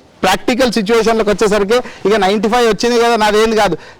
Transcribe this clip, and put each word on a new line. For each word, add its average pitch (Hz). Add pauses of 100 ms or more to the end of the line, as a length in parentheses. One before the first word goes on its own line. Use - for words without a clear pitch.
(220)
ప్రాక్టికల్ 214
సిచ్యువేషన్లోకి 220
వచ్చేసరికి 208
ఇక 202
నైంటీ 208
ఫైవ్ 240
వచ్చింది 240
కదా, 233
నాదేం 214
కాదు. 196 (240)